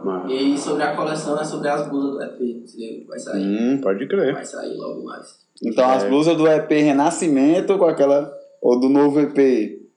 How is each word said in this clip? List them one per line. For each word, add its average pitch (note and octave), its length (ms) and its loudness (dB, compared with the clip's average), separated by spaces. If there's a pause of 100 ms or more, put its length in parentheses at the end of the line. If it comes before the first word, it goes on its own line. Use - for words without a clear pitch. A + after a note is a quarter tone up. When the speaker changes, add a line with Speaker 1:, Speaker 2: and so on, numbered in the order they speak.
Speaker 1:
Mano. G2+ 260 -6
Speaker 2:
E C#3 260 0
sobre D3 280 -2
a D3 100 -4
coleção, D3+ 460 -4
é D3+ 40 -4
sobre D3+ 240 -6
as C#3+ 200 -2
blusas C#3 260 -4
do - 80 -8
E A#2+ 60 -10 (320)
P, - 80 -20
se - 100 -20
liga? A2+ 300 -14
Vai - 100 -14
sair. - 260 -6
Speaker 1:
Hum, A#2 380 0
pode G2+ 240 -2
crer. E3 260 0
Speaker 2:
Vai - 120 -8
sair - 320 -10
logo - 260 -10
mais. - 460 -18 (120)
Speaker 3:
Então, B2+ 300 2
as C3 140 2
Speaker 1:
É. B2+ 40 -2
Speaker 3:
blusas D#3 280 2
do D#3 100 2
E D#3 140 4
P D3+ 220 0
Renascimento D#3 920 2
com F#3+ 80 4
aquela, D3 480 2 (300)
ou B2 160 4
do C3 100 2
novo C#3+ 320 4
E C#3 60 2
P? B2 560 2 (140)